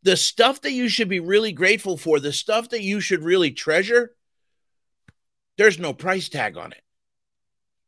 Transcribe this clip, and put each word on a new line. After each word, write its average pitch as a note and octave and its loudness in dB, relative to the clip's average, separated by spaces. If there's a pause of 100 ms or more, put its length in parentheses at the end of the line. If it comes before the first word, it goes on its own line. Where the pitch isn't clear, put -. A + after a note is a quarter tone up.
The F#3 4
stuff B3+ 0
that C#4+ -6
you B3 -2
should G#3 -2
be F#3+ -2
really G3+ 0
grateful F#3 0
for, D3+ 2
the C#3+ -4
stuff A3+ -4
that A#3 -6
you G3 -2
should E3 -2
really E3+ 2
treasure, G#3+ 0 (1400)
there's G3 4
no D#3 -4
price F#3 -4
tag A2 -4
on E2 -12
it. - -20 (1080)